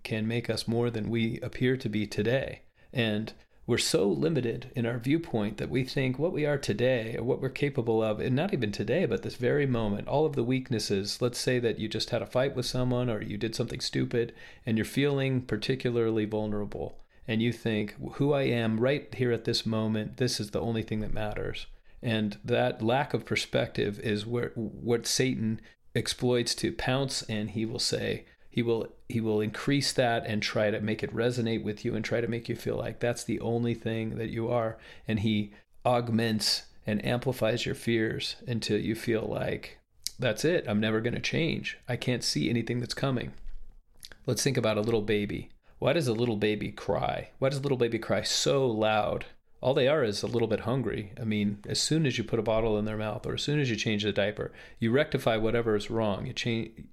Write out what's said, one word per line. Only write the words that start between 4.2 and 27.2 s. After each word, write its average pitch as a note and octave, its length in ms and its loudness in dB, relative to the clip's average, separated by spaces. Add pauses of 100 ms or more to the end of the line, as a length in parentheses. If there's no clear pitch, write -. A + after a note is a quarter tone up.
in A#2 100 0
our A#2+ 140 -2
viewpoint A#2+ 580 0
that - 140 -4
we C3 120 2
think C3 360 0
what E3+ 140 0
we D3+ 120 0
are D3 140 2
today A#2+ 580 0
or A#2 60 -4
what B2+ 180 0
we're C3 80 -2
capable A#2+ 540 0
of, G#2+ 160 0
and B2 160 2
not F3 180 2
even A#2 180 0
today, A#2+ 360 0
but G#2+ 160 -2
this G#2 120 -6
very C3+ 300 2
moment, A2+ 420 0
all C#3+ 200 2
of C#3+ 80 -4
the B2 80 0
weaknesses, A#2 760 0
let's B2 200 -2
say B2+ 180 2
that A#2 220 0
you A2 80 -2
just G#2+ 240 -4
had A#2 100 0
a G2+ 60 -4
fight C3 280 0
with B2+ 120 -2
someone B2 420 0
or A2 140 -2
you G#2 140 -6
did A2 180 -2
something B2 240 -4
stupid B2+ 540 0 (340)
and A2+ 100 2
you're G#2 80 2
feeling C3+ 560 0
particularly A#2 840 0
vulnerable. G#2 760 -4 (280)
And A2+ 160 2
you A#2 80 4
think, G#2+ 440 -2 (180)
"Who C#3+ 200 2
I C#3 100 2
am A#2 360 2
right C3+ 340 0
here B2 180 2
at A2+ 140 -2
this A#2 180 0
moment, A2 540 -2
this B2 220 0
is G#2 100 -6
the A#2+ 120 -2
only A2+ 200 0
thing G#2+ 200 -4
that G#2+ 120 -2
matters." G#2+ 540 -4 (340)
And A2 420 0
that A#2+ 380 0
lack B2+ 320 2
of A2+ 100 -2
perspective A#2 760 -2
is G#2 260 -2
where, A#2+ 300 -2
what A#2 500 -2
Satan A2+ 560 0 (320)
exploits B2 640 2
to - 160 0
pounce, C3 520 -2